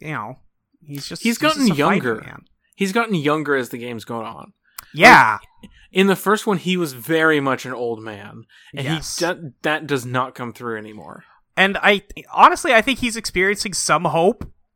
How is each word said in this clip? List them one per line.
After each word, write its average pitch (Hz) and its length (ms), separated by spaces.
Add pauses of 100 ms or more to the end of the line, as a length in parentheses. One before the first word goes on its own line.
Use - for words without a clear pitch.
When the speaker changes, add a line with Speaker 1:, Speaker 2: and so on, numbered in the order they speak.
Speaker 1:
you 151 100
know, 120 300 (420)
he's 143 240
just, - 160
Speaker 2:
He's 226 160
Speaker 1:
he's - 0
just 302 180
Speaker 2:
gotten 285 60
Speaker 1:
a 240 120
fighting 139 40
Speaker 2:
younger. 143 380
Speaker 1:
man. - 260 (320)
Speaker 2:
He's 196 180
gotten 226 220
younger 147 420
as 123 140
the 127 80
game's 117 260
gone 117 220
on. - 260 (400)
Speaker 1:
Yeah. 147 460 (240)
Speaker 2:
Like, - 80 (220)
in 190 160
the 185 80
first 208 320
one, 196 100
he 180 180
was 165 180
very 156 460
much 135 240
an 131 80
old 117 300
man. 107 400 (320)
And 143 100
Speaker 1:
Yes. 151 340
Speaker 2:
he 170 80
do-, 170 260 (100)
that 151 240
does 135 180
not 127 300
come 120 180
through 117 240
anymore. 107 480 (320)
Speaker 1:
And 190 260
I, 202 200 (300)
honestly, 302 420
I 226 80
think 262 180
he's 226 160
experiencing 202 580
some 160 300
hope. 165 460 (260)